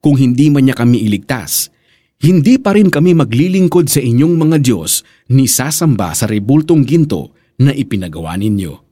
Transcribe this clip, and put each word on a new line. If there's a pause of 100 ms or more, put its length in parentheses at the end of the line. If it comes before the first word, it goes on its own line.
Kung
hindi
man
niya
kami
iligtas, (560)
hindi
pa
rin
kami
maglilingkod
sa
inyong
mga
Diyos (240)
ni
sasamba
sa
rebultong
ginto (240)
na
ipinagawa
ninyo. (120)